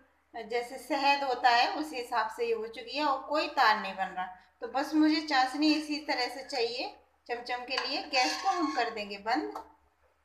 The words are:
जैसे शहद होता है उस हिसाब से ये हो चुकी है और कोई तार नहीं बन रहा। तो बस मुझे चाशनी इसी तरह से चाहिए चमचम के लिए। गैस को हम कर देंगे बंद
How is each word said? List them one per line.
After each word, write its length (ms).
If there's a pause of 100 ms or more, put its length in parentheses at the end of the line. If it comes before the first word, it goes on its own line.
(340)
जैसे 460
शहद 440
होता 260
है 240
उस 200
हिसाब 360
से 160
ये 80
हो 140
चुकी 300
है 80
और 180
कोई 260
तार 320
नहीं 120
बन 220
रहा। 100 (360)
तो 80
बस 240
मुझे 300
चाशनी 500
इसी 320
तरह 240
से 160
चाहिए 500 (340)
चमचम 360
के 120
लिए। 280
गैस 360
को 80
हम 260
कर 140
देंगे 300
बंद 440 (600)